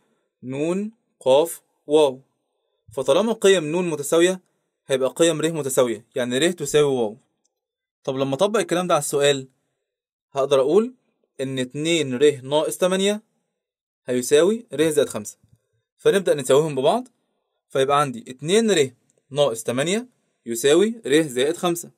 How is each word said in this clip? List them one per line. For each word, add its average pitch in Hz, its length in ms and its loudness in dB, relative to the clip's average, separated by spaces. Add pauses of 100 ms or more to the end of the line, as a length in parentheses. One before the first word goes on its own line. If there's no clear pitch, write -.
(440)
نون 165 480 -4 (280)
قاف 143 420 0 (260)
واو، 147 340 2 (720)
فطالما 170 420 0
قيم 196 300 2
نون 170 260 -4
متساوية، 170 520 0 (460)
هيبقى 131 220 0
قيم 160 320 0
ر 160 100 -2
متساوية، 131 540 -2 (100)
يعني 123 220 -4
ر 165 140 0
تساوي 147 420 0
واو. 113 240 -4 (840)
طب 135 120 -6
لما 135 200 -2
أطبق 208 240 0
الكلام 175 280 -2
ده 175 60 0
على 151 80 0
السؤال، 143 460 0 (840)
هقدر 139 300 2
أقول 202 320 2 (480)
إن 131 180 -6
اتنين 143 580 -4
ر 139 260 2
ناقص 147 340 -2
تمانية 190 460 -2 (840)
هيساوي 147 680 2
ر 151 160 2
زائد 143 200 0
خمسة، - 280 -12 (600)
فنبدأ 175 360 0
نساويهم 143 420 2
ببعض، 175 320 0 (640)
فيبقى 139 320 0
عندي 123 260 -6
اتنين 196 440 -2
ر 147 200 2 (380)
ناقص 131 340 -2
تمانية 165 440 -4 (380)
يساوي 160 600 2
ر 147 160 4
زائد 143 360 -2
خمسة. 170 400 -6